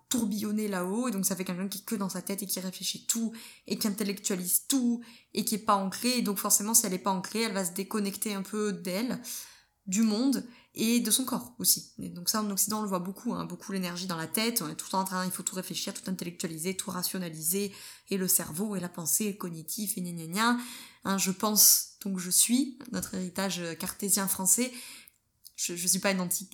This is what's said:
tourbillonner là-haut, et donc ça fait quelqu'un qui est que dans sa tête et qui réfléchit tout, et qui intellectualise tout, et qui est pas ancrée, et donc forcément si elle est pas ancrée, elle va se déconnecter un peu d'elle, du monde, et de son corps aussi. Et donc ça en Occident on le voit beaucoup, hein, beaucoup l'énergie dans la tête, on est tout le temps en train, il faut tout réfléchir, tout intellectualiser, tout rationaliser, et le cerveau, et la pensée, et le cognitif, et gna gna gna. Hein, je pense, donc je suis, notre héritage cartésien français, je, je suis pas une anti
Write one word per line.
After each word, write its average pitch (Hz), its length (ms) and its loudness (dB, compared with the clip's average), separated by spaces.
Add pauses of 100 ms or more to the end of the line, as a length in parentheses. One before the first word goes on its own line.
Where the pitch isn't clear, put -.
tourbillonner 214 580 0
là-haut, 196 400 0
et 233 40 0
donc 190 160 0
ça 190 80 2
fait 185 100 -4
quelqu'un 185 220 -4
qui 190 120 -6
est - 60 -14
que - 80 -4
dans 196 160 -2
sa 180 140 -6
tête 202 180 -4
et 196 60 -6
qui 190 120 -2
réfléchit 185 460 -6
tout, 226 260 0 (360)
et 240 100 0
qui - 100 0
intellectualise 190 800 0
tout, 240 360 2 (320)
et 214 100 0
qui - 80 2
est 202 60 -2
pas 214 160 4
ancrée, 196 420 0
et 233 60 4
donc 196 160 0
forcément 208 340 4
si 226 140 6
elle 185 80 0
est - 20 -2
pas 196 140 0
ancrée, 190 320 0
elle 220 100 0
va 190 120 0
se 175 80 -2
déconnecter 196 600 -2
un 196 80 -2
peu 208 320 -2
d'elle, 190 480 -2 (640)
du 196 160 2
monde, 226 420 4 (300)
et 233 280 4
de 214 100 0
son 262 120 4
corps - 360 -4
aussi. - 400 2
Et 175 100 -8
donc 175 200 -4
ça 214 120 2
en 208 80 -2
Occident 202 300 0
on - 20 -2
le 214 60 -2
voit 190 100 0
beaucoup, 190 380 -4
hein, 170 100 -6
beaucoup 175 280 -8
l'énergie 180 340 -4
dans 175 100 -2
la 160 80 -4
tête, 220 380 0
on 151 60 -4
est 160 60 -6
tout - 120 -8
le - 60 -8
temps 190 80 4
en 190 40 0
train, 185 180 -2
il 185 60 0
faut 185 140 -6
tout - 100 -4
réfléchir, 185 400 -4
tout - 160 -8
intellectualiser, 175 680 -4
tout - 140 -4
rationaliser, 180 840 -2 (340)
et 196 80 0
le 185 100 0
cerveau, 180 480 0
et 180 40 -2
la 175 100 -6
pensée, 175 360 0
et 202 80 0
le 208 40 -10
cognitif, 185 640 -6
et - 20 -4
gna 175 120 -4
gna 165 120 -8
gna. 220 320 4 (460)
Hein, 196 160 2
je 190 100 2
pense, 208 720 6
donc 196 160 -2
je 180 140 -4
suis, 247 480 4 (120)
notre 185 220 -4
héritage 185 480 -2 (180)
cartésien 196 480 0
français, 240 460 2 (840)
je, - 180 -4
je 175 120 0
suis 185 120 4
pas 202 100 2
une 185 120 2
anti 180 320 -2